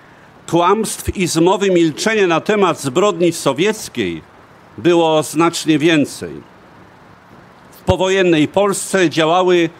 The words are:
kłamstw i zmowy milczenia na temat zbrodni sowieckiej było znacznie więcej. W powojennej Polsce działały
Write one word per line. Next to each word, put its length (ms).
kłamstw 680
i 100
zmowy 420
milczenia 580
na 140
temat 400
zbrodni 500
sowieckiej 920
było 460
znacznie 560
więcej. 520
W 120
powojennej 640
Polsce 600
działały 600